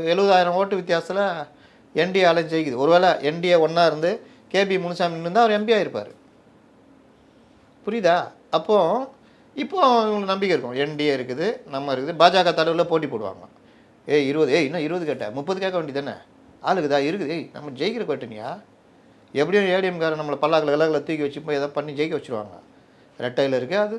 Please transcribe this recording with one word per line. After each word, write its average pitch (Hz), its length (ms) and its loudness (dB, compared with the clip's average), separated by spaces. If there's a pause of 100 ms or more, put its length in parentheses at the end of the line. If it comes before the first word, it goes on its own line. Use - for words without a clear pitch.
(120)
எழுபதாயிரம் 185 480 4
ஓட்டு 196 200 0
வித்தியாசத்துல 180 420 -2 (720)
என் 180 180 0
டி 196 60 2
ஏ 180 100 6
அலைஞ்சு 165 240 0
ஜெயிக்குது. 143 300 -2
ஒருவேளை 175 260 6 (200)
என் 165 120 -6
டி 180 120 0
ஏ 175 120 8
ஒண்ணா 165 200 2
இருந்து 156 260 0 (400)
கே 185 140 2
பி 190 180 -2
முனுசாமி 175 340 -4
நின்னுந்தா 175 260 2
அவர் 214 140 2
எம் 214 100 -4
பி 233 100 4
ஆயிருப்பாரு. 123 340 -4 (1700)
புரியுதா? 190 320 2 (400)
அப்போ 208 200 2 (800)
இப்போ 359 240 -6 (220)
இவங்களுக்கு 208 320 -2
நம்பிக்கை 196 220 0
இருக்கும், 123 260 -4
என் 151 160 -4
டி 147 120 0
ஏ 143 60 4
இருக்குது, 127 320 -4 (260)
நம்ம 139 200 -4
இருக்குது, 135 260 -4
பாஜக 175 400 6
தலைவர்ல 165 320 2
போட்டி 156 160 0
போடுவாங்க. 98 380 -8 (640)
"ஏய், 143 200 2
இருபது, 143 300 2
ஏய், 160 100 2
இன்னும் 156 200 -4
இருபது 175 180 -4
கேட்ட, 120 200 -4 (120)
முப்பது 180 220 -4
கேட்க 190 180 -4
வேண்டியதானே, 139 380 -6 (480)
ஆளுக்குதா 147 440 0
இருக்குது, 165 280 -4
ஏய், 147 180 -8
நம்ம 143 260 -14
ஜெயிக்கிற 208 300 -4
கூட்டணியா, 120 400 -8 (840)
எப்படியும் 180 360 2
ஏ 180 120 2
டி 185 100 0
எம் 170 100 -6
காரன் 156 200 -2
நம்மளை 143 220 -6
பல்லாக்குல 151 300 2
கல்லாக்குல 156 340 2
தூக்கி 151 180 -4
வச்சு 143 160 -6
போய் 151 200 -2
ஏதோ 143 160 -4
பண்ணி 147 160 -6
ஜெயிக்க 156 260 -2
வச்சிருவாங்க, 107 360 -10 (640)
ரெட்டையில 131 400 0
இருக்கு, 131 260 -4
அது 214 140 -6